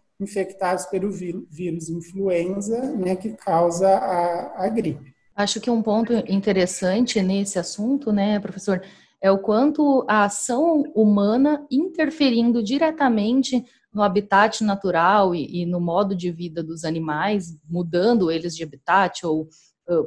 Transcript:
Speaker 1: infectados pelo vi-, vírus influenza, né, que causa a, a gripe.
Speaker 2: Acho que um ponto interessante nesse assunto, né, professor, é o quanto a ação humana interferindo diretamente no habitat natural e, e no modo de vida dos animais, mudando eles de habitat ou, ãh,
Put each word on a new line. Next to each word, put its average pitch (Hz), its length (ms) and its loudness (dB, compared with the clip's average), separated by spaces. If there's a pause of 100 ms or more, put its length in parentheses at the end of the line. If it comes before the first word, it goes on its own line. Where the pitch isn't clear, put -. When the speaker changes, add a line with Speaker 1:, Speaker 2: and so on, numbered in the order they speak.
(200)
Speaker 1:
infectados 190 680 -4
pelo 196 260 -4
vi-, 175 380 -8
vírus 165 400 -8
influenza, 190 920 -4 (140)
né, 185 220 -2
que 214 180 -8
causa 175 560 2
a, 175 760 0
a 208 40 -2
gripe. 214 440 -6 (220)
Speaker 2:
Acho 202 240 -2
que 240 120 -2
um 226 100 2
ponto 220 320 0 (180)
interessante 196 920 0
nesse 196 360 0
assunto, 233 540 -2
né, 208 280 2
professor, 196 420 -4 (380)
é 190 120 4
o 196 80 2
quanto 269 680 2
a 208 180 4
ação 277 580 0 (100)
humana 220 800 4
interferindo 254 880 2
diretamente 254 1040 0 (260)
no 208 120 0
habitat 202 600 2
natural 196 680 2
e, 175 280 -4
e 170 40 -2
no 175 140 -2
modo 185 360 0
de 175 160 -4
vida 170 300 -8
dos 160 220 -10
animais, 165 760 -4 (100)
mudando 175 640 2
eles 165 260 -4
de 165 80 -10
habitat 180 640 -2
ou, 156 240 -2 (400)
ãh, 170 160 2